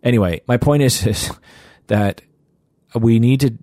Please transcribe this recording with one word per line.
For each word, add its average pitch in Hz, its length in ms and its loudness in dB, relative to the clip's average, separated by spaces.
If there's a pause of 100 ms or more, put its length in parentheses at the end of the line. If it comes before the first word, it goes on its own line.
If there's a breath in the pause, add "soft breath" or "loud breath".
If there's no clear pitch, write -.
anyway, 101 460 0
my 123 80 0
point 147 280 0
is, 127 220 -2
<laughs> - 0 -
is - 240 -4 (580 soft breath)
that 104 340 -2 (760)
we 113 240 2
need 127 220 2
to 123 220 -2